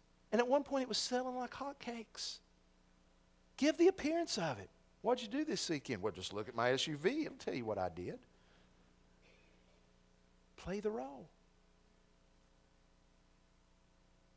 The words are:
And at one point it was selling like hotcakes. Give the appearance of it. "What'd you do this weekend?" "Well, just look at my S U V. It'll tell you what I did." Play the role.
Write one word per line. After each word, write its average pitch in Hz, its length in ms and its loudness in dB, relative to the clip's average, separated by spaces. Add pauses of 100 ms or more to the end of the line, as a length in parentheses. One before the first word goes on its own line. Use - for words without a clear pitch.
(320)
And 214 80 6
at 247 60 4
one 269 180 4
point 269 180 0
it 254 60 -4
was 214 100 -2
selling 254 380 -2
like 247 160 -6
hotcakes. - 880 -10 (1160)
Give 311 200 4
the 339 120 10
appearance 330 500 2
of 147 200 0
it. 98 120 -14 (320)
"What'd 247 200 2
you 226 60 -8
do 277 160 -2
this 302 240 -2
weekend?" 131 340 -2
"Well, 101 100 0
just 90 200 -8
look 104 160 -4
at 120 60 -10
my 120 180 4
S 135 140 2
U 151 100 -2
V. 247 280 0
It'll - 140 -10
tell - 160 -4
you 127 100 -2
what 107 140 -2
I 92 100 0
did." 90 320 -8 (2250)
Play 190 240 -4
the 208 100 0
role. 247 380 -6 (3000)